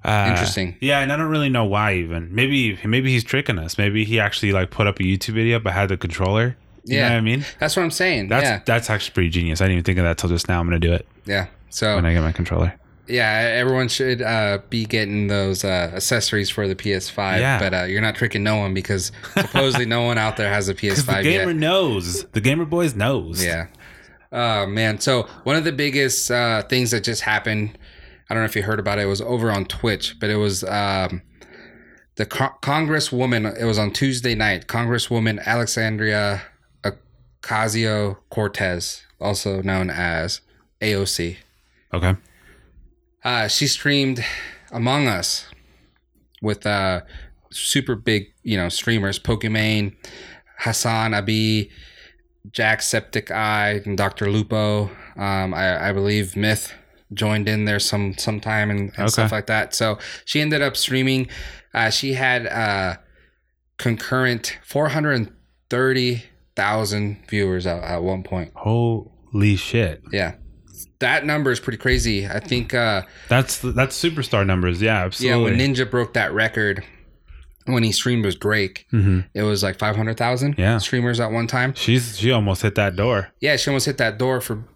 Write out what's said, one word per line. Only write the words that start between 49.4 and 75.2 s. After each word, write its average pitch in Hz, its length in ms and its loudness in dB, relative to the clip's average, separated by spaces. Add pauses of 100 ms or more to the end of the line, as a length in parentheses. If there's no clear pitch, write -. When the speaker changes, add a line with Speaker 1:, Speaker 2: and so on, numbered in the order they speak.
Speaker 2:
Hassan 113 560 0
Abi, 107 560 0 (840)
Jack 110 280 2
Septic - 500 -2
Eye, 104 540 0
and 98 140 -2
Doctor 101 320 0
Lupo. 104 600 0 (260)
Um, 95 360 -2
I, 90 380 2
I - 20 -2
believe 98 440 0
Myth 107 360 0 (400)
joined 107 360 0
in 107 160 0
there 104 160 0
some, 101 360 -2
sometime 107 540 -2
and, 101 100 0
and 101 200 -6
Speaker 1:
Okay. 101 80 2
Speaker 2:
stuff 110 240 2
like 107 160 -4
that. 110 260 0
So 110 240 0 (260)
she - 160 -2
ended 151 220 0
up 135 140 -2
streaming. 131 520 0 (460)
Uh, 113 160 2
she 135 240 -2
had, 127 320 0
uh, 98 500 -2 (840)
concurrent 123 880 -2
four 147 260 -2
hundred 143 400 0 (400)
thirty 127 540 0 (300)
thousand 104 640 0 (120)
viewers 92 380 0
at, 87 160 -2
at 85 200 -4
one 92 200 -2
point. 90 320 -6
Speaker 1:
Holy 110 1040 0
shit. 92 460 -2 (100)
Speaker 2:
Yeah. 92 220 -2 (640)
That 139 260 0
number 151 260 0
is 117 100 0
pretty 113 180 -6
crazy. 113 480 0
I - 140 -4
think, 123 340 -2
uh, 110 280 0 (260)
Speaker 1:
That's, 127 300 2
that's 123 400 -2
superstar 135 480 0
numbers. 90 360 2
Yeah, 104 260 2 (100)
Speaker 2:
yeah, 127 180 2